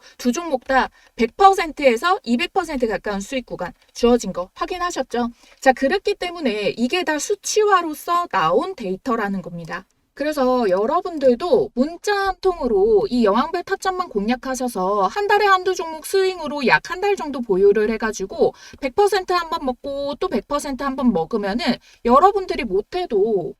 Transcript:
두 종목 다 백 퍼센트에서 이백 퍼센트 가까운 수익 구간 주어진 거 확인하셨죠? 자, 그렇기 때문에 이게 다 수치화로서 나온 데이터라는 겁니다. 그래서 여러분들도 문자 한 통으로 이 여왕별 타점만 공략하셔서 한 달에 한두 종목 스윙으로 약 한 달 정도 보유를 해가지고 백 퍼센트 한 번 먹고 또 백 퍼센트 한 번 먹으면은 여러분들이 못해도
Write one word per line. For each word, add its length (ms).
두 160
종목 320
다 240
백 220
퍼센트에서 840
이백 320
퍼센트 320
가까운 340
수익 240
구간 300
주어진 400
거 220
확인하셨죠? 760
자, 140
그렇기 400
때문에 640
이게 260
다 140
수치화로서 1120
나온 460
데이터라는 680
겁니다. 420
그래서 540
여러분들도 1040
문자 420
한 240
통으로 720
이 160
여왕별 380
타점만 440
공략하셔서 1000
한 180
달에 180
한두 300
종목 320
스윙으로 600
약 240
한 120
달 140
정도 260
보유를 480
해가지고 640
백 140
퍼센트 400
한 160
번 160
먹고 480
또 140
백 200
퍼센트 340
한 140
번 160
먹으면은 640
여러분들이 580
못해도 960